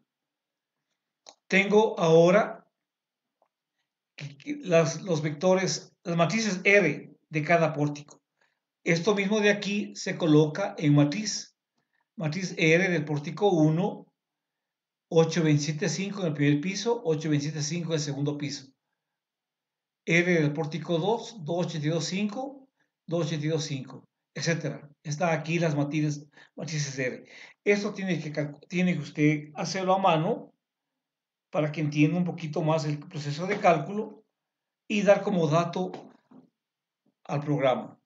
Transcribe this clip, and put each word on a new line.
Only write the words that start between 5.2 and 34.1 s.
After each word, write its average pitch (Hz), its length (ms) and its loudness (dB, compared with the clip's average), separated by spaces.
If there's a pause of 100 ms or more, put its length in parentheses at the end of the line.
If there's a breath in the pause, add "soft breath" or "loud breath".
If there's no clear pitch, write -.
vectores, 185 800 -2
las 170 140 -6
matrices 180 480 0
R 196 500 2 (140)
de 151 160 -4
cada 165 300 2
pórtico. 147 480 -6 (600)
Esto 170 300 0
mismo 202 260 0
de 208 100 4
aquí 202 460 -4
se 175 200 -8
coloca 156 600 4
en 147 160 4
matriz. 180 600 0 (640)
Matriz 165 400 -6
R 175 320 4
del 165 160 -2
pórtico 175 460 -2
uno, 160 560 2 (1080)
ocho, 160 300 4
veintisiete, 151 460 2
cinco 196 320 -6
en 175 80 -2
el 147 60 -4
primer 147 260 2
piso, 202 440 -4
ocho, 160 240 -2
veintisiete, 147 360 -2
cinco 165 240 -6
en 160 60 -2
el 151 60 -2
segundo 143 380 -4
piso. - 300 -10 (1400)
R 175 300 2
del 147 180 2
pórtico 160 460 -4
dos, 208 460 -4
dos 170 220 -2
ochenta 151 220 -4
y - 20 0
dos, 160 140 -2
cinco, 214 640 -6 (380)
dos 165 200 -2
ochenta 151 180 -4
y 156 40 -2
dos, 160 160 -2
cinco, - 440 -10 (260)
etcétera. 151 540 -4 (140)
Están 165 280 -2
aquí 160 280 -2
las 160 160 0
matrices, 147 540 -2 (260 soft breath)
matrices 147 420 -6
R. 127 280 -6 (400 loud breath)
Esto 202 280 0
tiene 185 280 -2
que 151 120 -8
calcu-, 147 360 -6
tiene 180 260 2
que 143 60 -4
usted 151 540 2
hacerlo 190 400 0
a 190 40 4
mano 180 560 2 (960)
para 147 220 -2
que 170 80 -6
entienda 151 360 2
un 180 80 2
poquito 165 380 -4
más 156 220 0
el 147 160 -4
proceso 151 480 -8
de 202 100 -2
cálculo 180 640 0 (640)